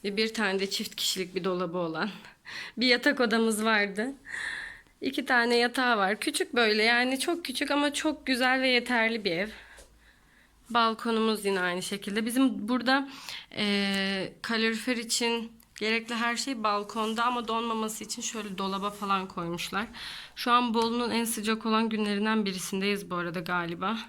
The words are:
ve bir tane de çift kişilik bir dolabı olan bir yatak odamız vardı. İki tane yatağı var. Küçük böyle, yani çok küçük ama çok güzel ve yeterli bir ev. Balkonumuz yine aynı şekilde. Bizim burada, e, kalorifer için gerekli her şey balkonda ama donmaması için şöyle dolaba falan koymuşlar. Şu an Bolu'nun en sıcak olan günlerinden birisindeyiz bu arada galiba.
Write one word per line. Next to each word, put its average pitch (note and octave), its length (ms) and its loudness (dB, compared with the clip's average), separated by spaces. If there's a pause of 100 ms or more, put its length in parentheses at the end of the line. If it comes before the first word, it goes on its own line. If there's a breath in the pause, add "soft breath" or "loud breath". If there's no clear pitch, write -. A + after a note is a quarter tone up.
ve G3 120 -4
bir A3 180 0
tane G3 260 0
de G3 100 -2
çift - 240 -6
kişilik F3+ 400 -4
bir F3+ 100 -4
dolabı F3+ 340 -2
olan E3+ 320 -2 (640 loud breath)
bir A#3 100 2
yatak B3+ 340 4
odamız A3+ 440 2
vardı. G#3+ 480 2 (880 loud breath)
İki C4+ 240 -2
tane A#3+ 320 4
yatağı A#3+ 400 4
var. G3+ 240 2
Küçük - 340 -2
böyle, G#3+ 280 4
yani B3 380 4
çok E4+ 240 -2
küçük C4+ 260 -2
ama C#4+ 220 4
çok D4+ 340 -2
güzel C4 340 2
ve B3+ 80 4
yeterli A#3+ 560 2
bir F#3 80 0
ev. F#3+ 160 -2 (1200 loud breath)
Balkonumuz A3 760 2
yine G3 160 2
aynı F3+ 220 0
şekilde. G3+ 440 -4
Bizim A3+ 420 2
burada, C4 400 2 (480 loud breath)
e, G3 760 0 (100)
kalorifer A3+ 540 0
için A#3 560 -2 (280)
gerekli A3+ 340 -2
her A#3 220 0
şey A#3 260 -4
balkonda G#3+ 640 0
ama A#3+ 240 0
donmaması A3 560 -2
için A#3 180 -8
şöyle G#3 360 -6
dolaba G3 320 -2
falan G3 380 -2
koymuşlar. F3 580 -4 (500 loud breath)
Şu A#3+ 160 0
an A#3+ 220 4
Bolu'nun A#3 360 2
en A3+ 140 2
sıcak A3 420 -2
olan A3 220 2
günlerinden G#3+ 580 2
birisindeyiz F#3+ 640 -2
bu F#3 40 -2
arada F3 260 -2
galiba. F3+ 580 -2 (100)